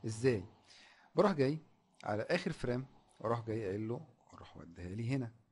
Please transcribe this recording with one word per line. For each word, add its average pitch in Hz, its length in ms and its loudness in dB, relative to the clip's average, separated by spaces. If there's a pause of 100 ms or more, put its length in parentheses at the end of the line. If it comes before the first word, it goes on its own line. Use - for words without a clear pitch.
ازاي؟ 113 400 2 (680)
بروح 196 160 6
جاي 147 340 2 (380)
على 107 200 -2
اخر 175 280 0
فريم، 127 340 -2 (340)
واروح 113 260 0
جاي 110 200 -2
قايل 104 220 -2
له، 139 280 -6 (180)
اروح - 240 -18
وديها 87 380 -10
لي 117 140 -2
هنا 127 260 -2 (160)